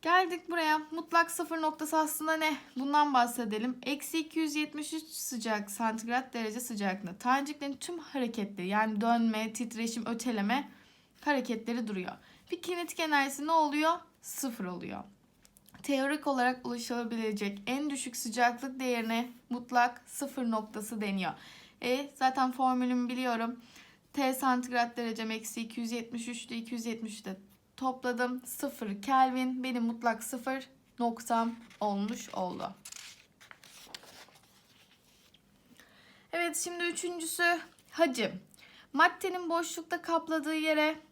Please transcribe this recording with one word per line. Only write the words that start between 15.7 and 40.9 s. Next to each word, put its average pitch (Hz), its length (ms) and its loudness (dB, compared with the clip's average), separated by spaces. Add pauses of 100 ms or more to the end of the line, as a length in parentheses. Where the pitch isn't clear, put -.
Teorik 277 440 2
olarak 254 400 2
ulaşılabilecek 226 1000 -2
en 277 240 0
düşük 269 260 -6
sıcaklık 240 640 0
değerine 233 480 0 (220)
mutlak 247 560 2
sıfır 262 440 -4
noktası 214 500 -4
deniyor. 196 320 0 (500)
E, 277 320 0
zaten 262 380 4
formülümü 254 560 2
biliyorum. 240 520 -2 (520)
T 262 220 2
santigrat 247 640 2
derecem 226 340 -4
eksi 220 300 -6
iki 226 200 -6
yüz 226 120 -4
yetmiş 233 360 -6
üç 240 180 -8
ile 233 100 -8
iki 233 180 -8
yüz 226 120 -6
yetmiş 220 380 -8
de 190 120 -8 (400)
topladım. 254 720 0
Sıfır 202 560 -6
Kelvin 254 640 4
benim 247 180 0
mutlak 226 400 0
sıfır 262 460 -4 (300)
noktam 233 560 2 (260)
olmuş 208 540 -2
oldu. 185 400 -4 (3500)
Evet, 339 240 0
şimdi 349 280 -4
üçüncüsü 349 760 0 (300)
hacim. 233 500 2 (520)
Maddenin 359 560 4
boşlukta 339 540 -2
kapladığı 320 520 0
yere 311 420 2 (160)